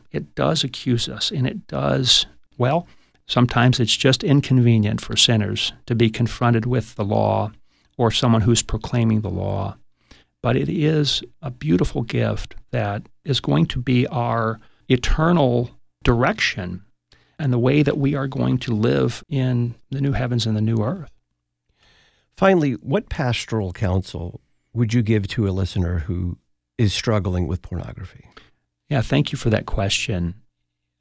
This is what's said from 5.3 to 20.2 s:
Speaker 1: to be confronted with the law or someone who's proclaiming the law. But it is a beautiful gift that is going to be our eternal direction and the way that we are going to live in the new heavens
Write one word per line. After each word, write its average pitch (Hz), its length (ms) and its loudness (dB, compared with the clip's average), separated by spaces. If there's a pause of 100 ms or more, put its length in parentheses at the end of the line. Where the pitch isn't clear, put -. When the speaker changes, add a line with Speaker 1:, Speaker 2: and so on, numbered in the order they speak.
Speaker 1:
to 120 80 -2
be 113 140 4
confronted 117 580 0
with 123 280 -2
the 110 80 -4
law 104 480 0 (460)
or 117 140 6
someone 117 300 4
who's 117 200 4
proclaiming 110 600 0
the 101 80 -4
law. 98 460 -4 (680)
But 120 140 0
it 135 140 0
is 151 520 0 (220)
a 131 80 -8
beautiful 151 500 0
gift 117 540 -4 (160)
that 104 320 -4 (220)
is 139 160 -2
going 147 260 2
to - 120 -6
be 123 280 2
our 117 520 -2 (280)
eternal 131 800 2 (340)
direction 113 800 0 (540)
and 139 160 0
the 120 60 2
way 135 220 4
that - 160 0
we 139 160 0
are 139 140 -4
going 127 320 -2
to 127 120 -6
live 123 560 0
in 123 460 -2 (160)
the 135 120 -6
new 139 100 0
heavens 120 340 -2